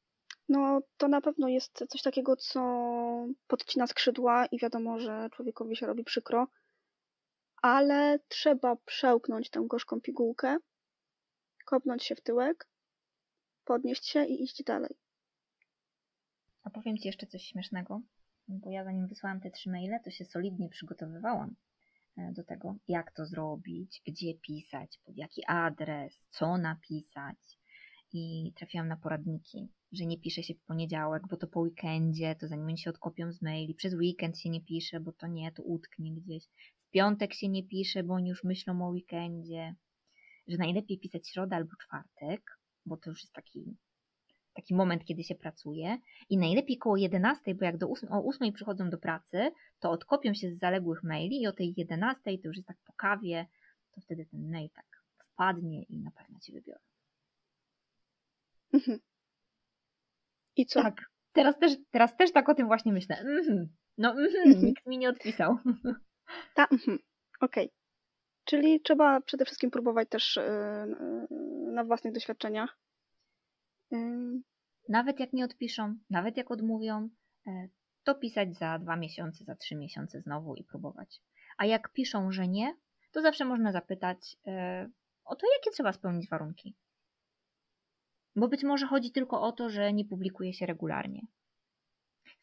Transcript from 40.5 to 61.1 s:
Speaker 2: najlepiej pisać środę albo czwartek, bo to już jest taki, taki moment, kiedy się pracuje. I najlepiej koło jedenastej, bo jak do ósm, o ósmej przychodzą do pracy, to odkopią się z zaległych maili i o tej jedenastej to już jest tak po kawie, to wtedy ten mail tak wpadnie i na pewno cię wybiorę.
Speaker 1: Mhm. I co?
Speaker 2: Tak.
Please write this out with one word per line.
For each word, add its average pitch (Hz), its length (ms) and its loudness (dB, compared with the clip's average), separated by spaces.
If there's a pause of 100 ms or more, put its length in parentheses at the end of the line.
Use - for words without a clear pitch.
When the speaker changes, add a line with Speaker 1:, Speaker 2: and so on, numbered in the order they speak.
Speaker 2:
najlepiej 185 420 0
pisać - 300 -10
środę 190 260 -4
albo 165 160 -4 (100)
czwartek, - 800 -12 (260)
bo 160 120 -10
to 165 120 -14
już 160 140 -14
jest - 100 -20
taki, - 440 -16 (760)
taki 185 220 -4
moment, 175 300 2
kiedy 165 180 -8
się - 120 -8
pracuje. 160 640 -8 (320)
I 196 80 4
najlepiej 240 400 4
koło 208 200 2
jedenastej, 196 580 2
bo 190 100 0
jak 170 120 -2
do 175 100 -2
ósm, - 240 -6
o 202 100 0
ósmej 254 300 -2
przychodzą 202 380 -6
do 170 80 -4
pracy, 175 540 -2 (280)
to 170 120 0
odkopią 208 420 0
się 190 180 -4
z 175 80 -12
zaległych 180 440 0
maili 170 380 -2
i 220 60 0
o 196 60 0
tej 180 240 -4
jedenastej 185 600 -2
to 165 80 -12
już 170 100 -8
jest 185 100 -14
tak 190 180 -16
po - 80 -20
kawie, 190 540 -2 (480)
to 190 60 -18
wtedy 165 240 -10
ten 151 260 -10
mail 160 180 -8
tak - 160 -20 (480)
wpadnie 170 500 -2
i - 160 -10
na - 120 -10
pewno - 280 -20
cię - 140 -20
wybiorę. - 260 -18 (1900)
Speaker 1:
Mhm. 262 260 4 (1600)
I 254 100 4
co? - 160 2
Speaker 2:
Tak. 214 200 0 (320)